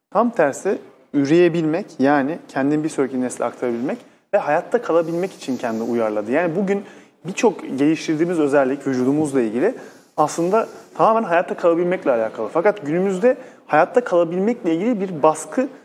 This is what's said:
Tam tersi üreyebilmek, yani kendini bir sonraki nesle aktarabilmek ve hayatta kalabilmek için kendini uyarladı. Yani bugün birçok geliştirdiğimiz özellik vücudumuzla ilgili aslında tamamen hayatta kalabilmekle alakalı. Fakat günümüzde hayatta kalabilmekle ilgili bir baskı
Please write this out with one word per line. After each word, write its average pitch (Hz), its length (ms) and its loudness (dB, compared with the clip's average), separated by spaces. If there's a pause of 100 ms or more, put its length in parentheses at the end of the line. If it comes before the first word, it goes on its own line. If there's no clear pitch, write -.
(100)
Tam 233 200 2
tersi 170 480 0 (360)
üreyebilmek, 165 720 2 (120)
yani 143 400 2 (100)
kendini 147 360 0
bir 160 40 -4
sonraki 131 320 -2
nesle 123 240 -4
aktarabilmek 123 540 -4 (360)
ve 156 40 2
hayatta 160 440 0
kalabilmek 170 500 0
için - 240 -6
kendini 113 340 -4
uyarladı. 110 400 -2
Yani 160 260 0
bugün 202 260 0 (420)
birçok 185 540 -2
geliştirdiğimiz 160 600 0
özellik 139 480 2
vücudumuzla 135 540 0
ilgili 120 340 0 (420)
aslında 175 520 0 (260)
tamamen 220 280 4
hayatta 185 340 0
kalabilmekle 175 540 0
alakalı. 110 420 -2
Fakat 170 340 0
günümüzde 185 500 2 (300)
hayatta 170 380 2
kalabilmekle 180 680 0
ilgili 202 260 0
bir 185 220 -4
baskı 156 460 0 (160)